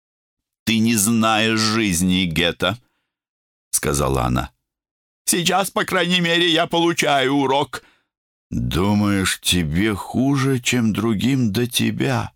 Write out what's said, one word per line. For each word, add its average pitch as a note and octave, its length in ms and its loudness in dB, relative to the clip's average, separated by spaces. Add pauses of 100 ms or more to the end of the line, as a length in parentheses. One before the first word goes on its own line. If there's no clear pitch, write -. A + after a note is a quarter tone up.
(640)
"Ты A2+ 140 0
не A2+ 160 2
знаешь A2 640 2
жизни, F#2+ 680 0
Гетта", F2 520 0 (960)
сказала C#2 500 0
она. B1 300 -2 (720)
"Сейчас, F3+ 480 0
по G#3 120 -2
крайней F3+ 360 0
мере, E3+ 280 2
я E3 200 2
получаю D3 680 2
урок". C#3 480 0 (680)
"Думаешь, G2 880 0
тебе F2+ 520 0
хуже, C3 680 -2
чем A#2+ 320 0
другим A2+ 580 0
до A#2 160 -2
тебя? A#2 680 -2